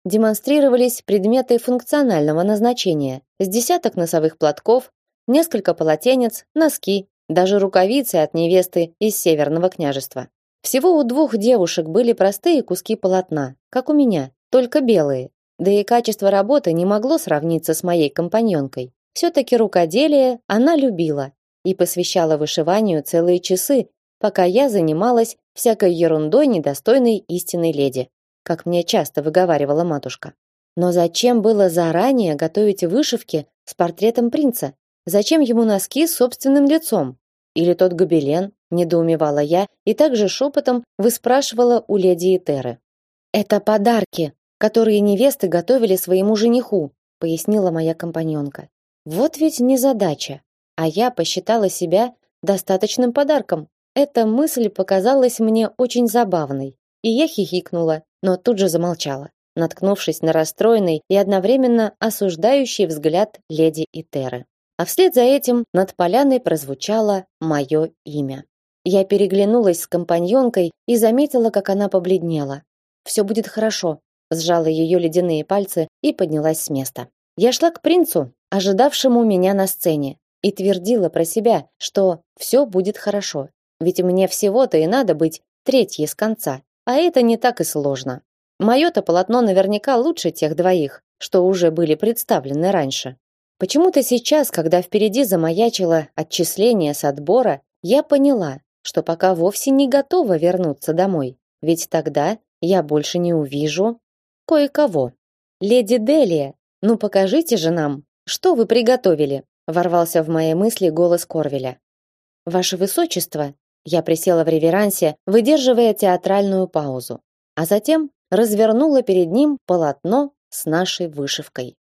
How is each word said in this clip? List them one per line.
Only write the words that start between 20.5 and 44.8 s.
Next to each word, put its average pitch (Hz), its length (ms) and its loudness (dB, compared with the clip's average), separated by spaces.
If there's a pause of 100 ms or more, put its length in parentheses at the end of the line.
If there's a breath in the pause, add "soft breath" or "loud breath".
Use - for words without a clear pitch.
любила 160 560 -2 (320)
и 185 100 0
посвящала 175 640 0
вышиванию 165 640 0
целые 175 380 0
часы, 196 480 0 (320)
пока 208 240 0
я 220 240 2
занималась 208 720 0 (160)
всякой 214 400 2
ерундой, 165 540 2
недостойной 214 800 0
истинной 170 420 -4
леди, 131 380 -2 (340)
как - 220 -6
мне 175 180 0
часто 160 400 -2
выговаривала 156 640 2
матушка. 143 480 -8 (420)
Но 180 160 2
зачем 180 500 2
было 202 280 4
заранее 175 640 0
готовить 196 480 0
вышивки 190 640 -2 (160)
с - 100 -18
портретом 226 580 0
принца? 254 420 -2 (320)
Зачем 208 340 2
ему 233 240 2
носки 220 440 0
с - 80 -6
собственным 269 520 2
лицом? 214 500 0 (360)
Или 170 200 2
тот 180 200 2
гобелен, 160 580 0 (180)
недоумевала 165 720 0
я 170 280 0 (180)
и 220 80 0
также 240 340 2
шёпотом 262 560 -2 (140)
выспрашивала 240 880 0
у 208 80 0
леди 185 400 2
Итеры. 135 440 -4 (520)
«Это 202 300 0
подарки, 208 720 0 (240)
которые 214 420 2